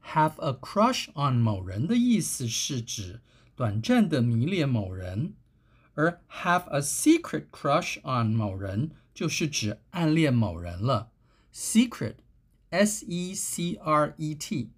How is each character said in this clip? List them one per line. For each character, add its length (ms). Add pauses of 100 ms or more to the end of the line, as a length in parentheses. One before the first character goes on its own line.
(140)
Have 240
a 160
crush 600
on 200
某 280
人 240
的 80
意 280
思 260
是 320
指 400 (340)
短 280
暂 260
的 140
迷 240
恋 200
某 280
人， 400 (600)
而 360
have 400
a 100
secret 720
crush 500
on 320
某 240
人 360 (200)
就 160
是 180
指 440
暗 240
恋 180
某 260
人 220
了。 320 (400)
Secret, 640 (540)
S 360
E 280
C 400
R 420
E 180
T。 440